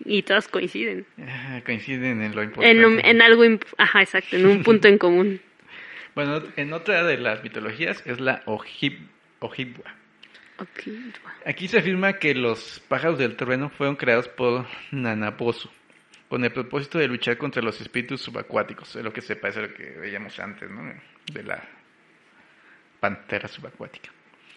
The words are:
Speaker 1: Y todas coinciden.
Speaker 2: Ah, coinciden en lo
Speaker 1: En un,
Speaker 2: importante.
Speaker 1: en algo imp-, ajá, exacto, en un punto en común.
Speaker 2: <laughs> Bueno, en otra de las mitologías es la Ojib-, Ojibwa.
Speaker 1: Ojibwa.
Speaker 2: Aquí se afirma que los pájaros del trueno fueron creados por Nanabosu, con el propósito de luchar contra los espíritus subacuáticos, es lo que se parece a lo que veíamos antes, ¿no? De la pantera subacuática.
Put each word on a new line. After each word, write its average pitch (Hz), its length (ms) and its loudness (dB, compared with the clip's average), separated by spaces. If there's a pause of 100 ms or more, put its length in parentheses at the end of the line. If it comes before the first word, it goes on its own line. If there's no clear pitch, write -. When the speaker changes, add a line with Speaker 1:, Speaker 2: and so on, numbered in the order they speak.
Speaker 1:
Y 202 180 0
todas 202 260 2
coinciden. 190 560 -4 (160)
Speaker 2:
Ah, 131 440 -10
coinciden 123 580 -4
en 107 120 -6
lo 107 80 -2
Speaker 1:
En 107 60 -4
un, 107 60 -12
Speaker 2:
importante. 226 560 6
Speaker 1:
en 233 120 8
algo 233 220 10
imp-, 226 220 4 (100)
ajá, 202 260 4
exacto, 190 340 -2
en 185 100 6
un 202 160 6
punto 214 260 8
en 202 100 8
común. 185 480 4
Speaker 2:
<laughs> - 40 -20 (640)
Bueno, 147 260 -2 (140)
en 147 180 -4
otra 170 300 0
de 156 160 2
las 110 240 -2
mitologías 117 640 -6
es 123 140 -6
la 131 240 -2
Ojib-, - 640 -6 (320)
Ojibwa. 127 520 -12 (680)
Speaker 1:
Ojibwa. - 760 -16 (100)
Speaker 2:
Aquí 165 220 -8
se 220 140 2
afirma 185 400 0
que 143 160 2
los 117 500 -4
pájaros 143 320 0
del 120 160 0
trueno 127 340 -4
fueron 143 280 -4
creados 123 320 2
por 123 360 -2 (280)
Nanabosu, 113 760 -4 (600)
con 123 160 -4
el 113 80 0
propósito 139 480 -6
de 143 80 2
luchar 123 280 -2
contra 135 260 -6
los 113 180 -4
espíritus 123 420 -8
subacuáticos, 113 720 -8
es 117 80 -12
lo 110 100 -8
que - 100 -12
se 110 120 -6
parece 104 240 -6
a 107 40 -6
lo 104 120 -10
que - 160 -18
veíamos 98 480 -14
antes, 98 320 -14
¿no? 110 120 -16 (500)
De - 100 -14
la - 220 -12 (1400)
pantera 104 480 -6
subacuática. - 600 -18 (460)